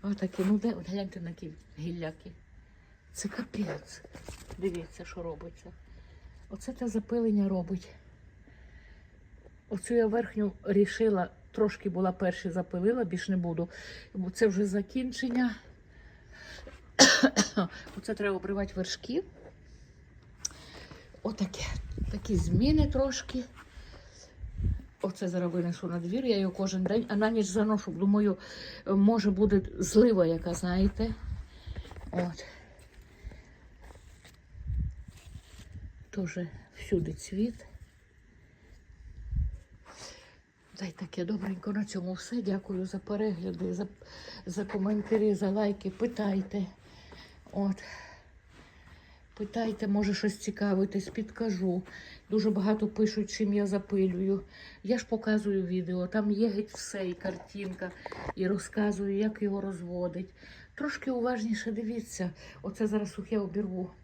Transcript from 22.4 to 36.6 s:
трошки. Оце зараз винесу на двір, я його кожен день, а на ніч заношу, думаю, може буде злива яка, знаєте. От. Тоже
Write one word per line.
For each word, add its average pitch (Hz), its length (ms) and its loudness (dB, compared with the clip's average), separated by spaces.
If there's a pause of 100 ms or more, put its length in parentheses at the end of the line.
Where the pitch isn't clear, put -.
трошки. 262 560 0 (1600)
Оце 190 260 -2
зараз 175 240 0
винесу 175 360 -2
на 170 120 -2
двір, 196 260 -2
я 220 120 4
його 190 160 2
кожен 185 300 0
день, 220 260 2
а 208 60 0
на 214 140 4
ніч 220 180 2
заношу, 208 440 2
думаю, 196 460 4 (480)
може 202 460 6
буде 202 300 6 (180)
злива 214 460 8
яка, 165 280 0
знаєте. 196 600 2 (1000)
От. 175 340 -2 (3750)
Тоже 180 380 -4 (300)